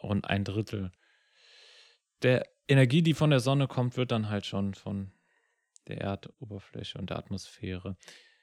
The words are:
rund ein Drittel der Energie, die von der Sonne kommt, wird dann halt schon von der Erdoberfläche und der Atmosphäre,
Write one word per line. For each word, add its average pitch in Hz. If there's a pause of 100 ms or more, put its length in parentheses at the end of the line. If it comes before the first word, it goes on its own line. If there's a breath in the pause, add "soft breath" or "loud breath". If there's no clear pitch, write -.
rund 101
ein 98
Drittel 98 (1300 loud breath)
der 127 (200)
Energie, 135
die 160
von 151
der 135
Sonne 135
kommt, 123
wird 127
dann 107
halt 101
schon 98
von 98 (760)
der -
Erdoberfläche -
und 95
der -
Atmosphäre, 92 (460 loud breath)